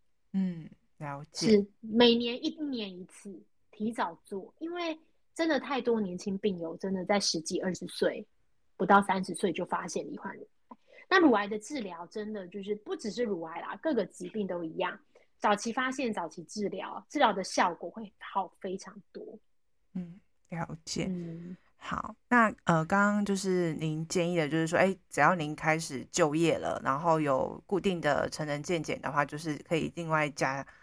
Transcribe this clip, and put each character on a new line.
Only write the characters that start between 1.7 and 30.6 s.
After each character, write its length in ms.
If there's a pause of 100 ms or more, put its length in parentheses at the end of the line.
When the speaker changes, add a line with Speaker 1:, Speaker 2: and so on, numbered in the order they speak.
Speaker 2:
每 340
年 260
一 100 (100)
年 280
一 180
次， 300 (340)
提 200
早 320
做， 360
因 120
为 260 (380)
真 140
的 100
太 220
多 180
年 180
轻 200
病 220
友 180
真 160
的 100
在 160
十 220
几、 180
二 160
十 120
岁， 380 (520)
不 80
到 160
三 240
十 100
岁 160
就 140
发 200
现 240
罹 80
患 200
乳 100 (220)
癌。 80 (320)
那 100
乳 140
癌 120
的 140
治 220
疗 260
真 240
的 160
就 160
是 100
不 220
只 160
是 120
乳 180
癌 180
啦， 220
各 120
个 120
疾 240
病 180
都 160
一 140
样， 200 (420)
早 140
期 200
发 180
现、 220
早 160
期 160
治 240
疗， 400
治 100
疗 140
的 100
效 320
果 140
会 280
好 300 (140)
非 160
常 180 (160)
多。 260 (560)
Speaker 1:
嗯， 280 (260)
了 380
解。 240
Speaker 2:
嗯。 480 (280)
Speaker 1:
好， 300 (140)
那， 160 (180)
呃， 220
刚 280
刚 120
就 100
是 380
您 340
建 240
议 60
的， 100
就 80
是 100
说， 140
哎， 180 (120)
只 100
要 160
您 180
开 240
始 320
就 240
业 240
了， 240
然 160
后 220
有 480
固 100
定 220
的 300
成 180
人 160
健 180
检 200
的 100
话， 140
就 120
是 200 (100)
可 80
以 180
另 140
外 220
加， 360 (180)